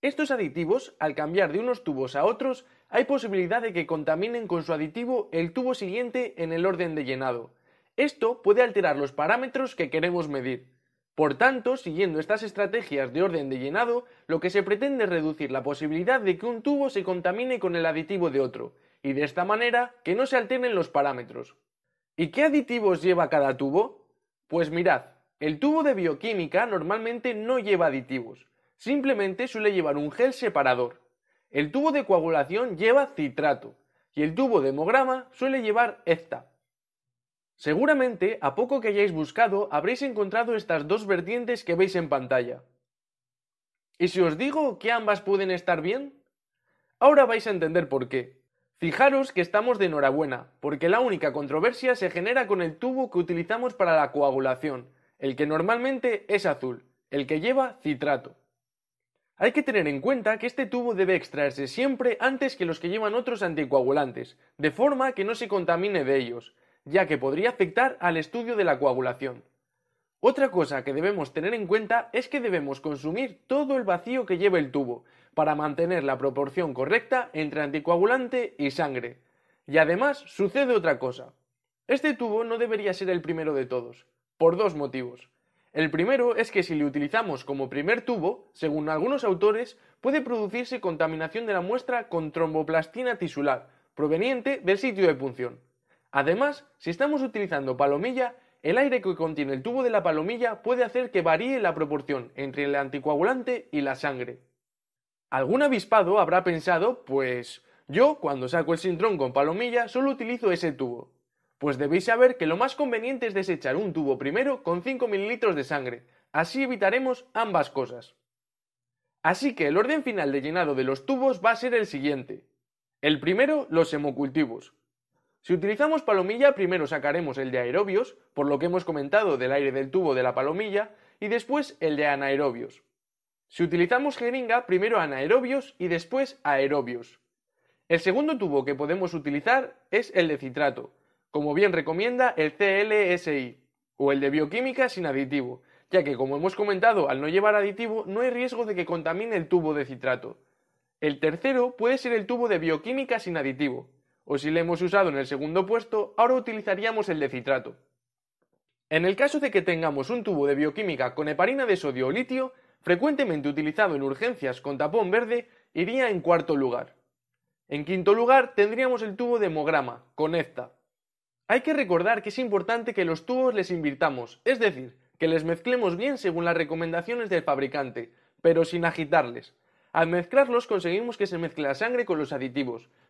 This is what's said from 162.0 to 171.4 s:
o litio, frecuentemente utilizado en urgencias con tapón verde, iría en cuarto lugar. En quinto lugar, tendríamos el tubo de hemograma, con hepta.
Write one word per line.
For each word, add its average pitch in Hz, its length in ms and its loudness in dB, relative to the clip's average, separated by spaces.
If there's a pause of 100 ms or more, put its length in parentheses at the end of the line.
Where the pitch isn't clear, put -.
o 135 40 0
litio, 254 420 -4 (260)
frecuentemente 180 680 0
utilizado 151 460 0
en 139 80 -2
urgencias 135 580 -4
con 139 160 -6
tapón 180 320 0
verde, 233 400 0 (240)
iría 233 360 0
en 185 120 -2
cuarto 165 340 2
lugar. 127 400 -2 (720)
En 143 160 -6
quinto 185 280 2
lugar, 247 420 4
tendríamos 233 460 2
el 208 140 -6
tubo 240 240 0
de 202 80 2
hemograma, 147 580 -2 (100)
con 160 200 0
hepta. 123 380 -6 (720)